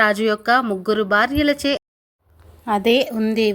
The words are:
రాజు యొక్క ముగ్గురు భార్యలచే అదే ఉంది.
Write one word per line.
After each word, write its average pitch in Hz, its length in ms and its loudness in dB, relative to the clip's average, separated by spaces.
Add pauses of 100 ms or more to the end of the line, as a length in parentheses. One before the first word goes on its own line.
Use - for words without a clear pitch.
రాజు 214 280 0
యొక్క 214 180 -2 (220)
ముగ్గురు 208 340 -2 (100)
భార్యలచే 285 580 0 (1000)
అదే 214 200 2 (220)
ఉంది. 220 280 -2 (100)